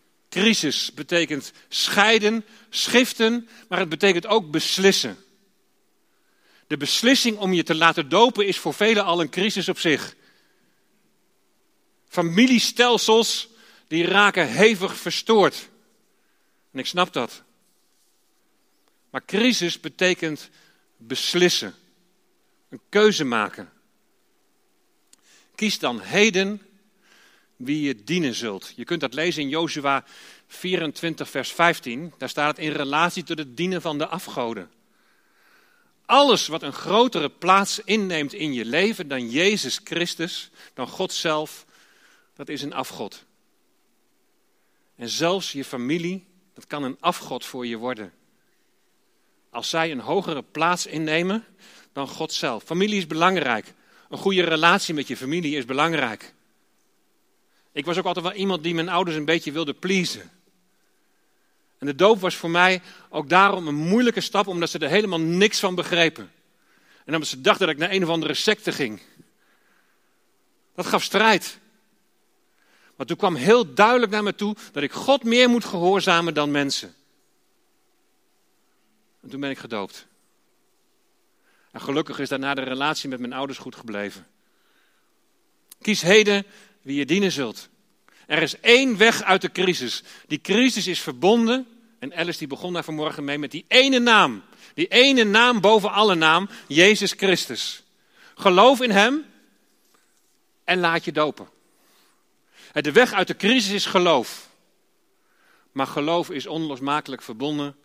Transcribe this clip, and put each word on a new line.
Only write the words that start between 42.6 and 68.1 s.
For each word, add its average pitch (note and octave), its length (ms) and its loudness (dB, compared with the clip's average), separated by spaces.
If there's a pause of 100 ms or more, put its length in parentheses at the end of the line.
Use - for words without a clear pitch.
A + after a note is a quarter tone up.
een C#3+ 100 -10
afgod. - 520 -12 (1700)
En A#2+ 120 -12
zelfs F3 440 -2
je C#3 120 -8
familie, E3 640 -6 (280)
dat - 120 -20
kan D3 160 -8
een C3+ 180 -6
afgod E3 440 -6
voor B2 220 -10
je A#2 100 -8
worden. A2 360 -8 (1400)
Als A#2 200 -8
zij E3 200 -2
een C3 100 -8
hogere D3+ 420 -4
plaats E3+ 440 -2
innemen E3 580 -2 (480)
dan C#3 160 -8
God - 240 -8
zelf. B2+ 300 -4
Familie G3+ 360 -2
is F3 80 -4
belangrijk. D#3 680 0 (340)
Een C#3 100 -12
goede F#3+ 240 2
relatie E3+ 520 2
met C#3+ 140 -6
je B2 80 -8
familie D3 400 -4
is C3+ 80 -6
belangrijk. C3+ 720 -4 (1400)
Ik C#3 120 -8
was E3+ 140 -4
ook F3 60 -2
altijd F3 200 -4
wel F#3 100 -6
iemand F#3+ 280 -4
die E3+ 120 -4
mijn E3 140 -4
ouders F3 280 -2
een D3+ 80 -6
beetje D#3+ 280 -2
wilde D3 220 -6
pleasen. F3+ 560 -4 (1500)
En C3+ 80 -10
de C#3+ 80 -4
doop G3 260 4
was F3+ 140 -2
voor E3+ 160 -6
mij F3+ 320 4 (260)
ook D3+ 200 -8
daarom F#3 400 4
een D3 60 -4
moeilijke G3 460 0
stap, G3 260 -2
omdat F3 240 -4
ze E3+ 80 -8
er D3 100 -4
helemaal F#3 320 0
niks F3 380 2
van F#3 160 -2
begrepen. E3 580 0 (720)
En D3 100 -8
omdat D#3 140 -4
ze C3 120 -10
dachten F#3+ 260 2
dat D#3+ 80 -2
ik C#3+ 60 -8
naar F3 100 -2
een F#3+ 120 0
of E3 60 0
andere D#3 260 -2